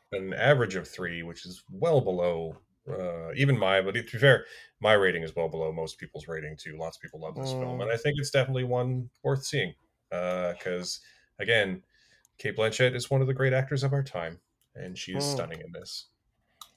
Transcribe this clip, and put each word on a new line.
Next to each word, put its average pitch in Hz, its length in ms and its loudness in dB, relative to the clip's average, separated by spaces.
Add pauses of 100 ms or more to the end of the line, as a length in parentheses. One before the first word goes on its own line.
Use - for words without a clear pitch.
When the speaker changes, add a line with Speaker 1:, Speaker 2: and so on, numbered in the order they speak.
(120)
Speaker 1:
An 95 220 -4
average 117 420 4
of 85 120 -6
three, 85 360 -6
which 82 220 -12
is 90 260 -16
well 139 300 4
below, 87 560 0 (320)
uh, 87 460 -6
even 139 220 4
my, 98 240 4
but 98 120 0
to 117 100 -2
be - 40 -18 (100)
fair, 127 280 8 (340)
my 107 140 8
rating 90 300 6
is 80 120 -6
well 82 140 2
below 80 220 -2
most 80 260 -6
people's 80 300 -14
rating 78 300 -8
too. 78 200 -14
Lots 80 200 -8
of - 40 -20
people 80 180 -16
love 80 160 -10
this 131 160 -6
film, 127 280 -4
Speaker 2:
Mm. - 40 -2
Speaker 1:
and 107 80 0
I 117 60 0
think 147 220 0
it's 135 120 -4
definitely 131 320 2
one 123 460 -2 (140)
worth 139 220 0
seeing, 101 280 -2 (380)
uh, 90 480 -2
'cause, 90 400 -6 (400)
again, 101 440 0 (540)
Cate 107 180 -6
Blanchett 110 400 2
is 120 140 -6
one 135 120 2
of 131 60 2
the 135 60 0
great 131 200 2
actors 131 300 0
of 135 100 0
our 139 100 0
time, 85 360 -8 (360)
and 92 220 -12
she - 180 -10
is 139 80 -2
Speaker 2:
Mm. 143 100 0
Speaker 1:
stunning 82 280 -6
in 82 100 -16
this. - 360 -14 (680)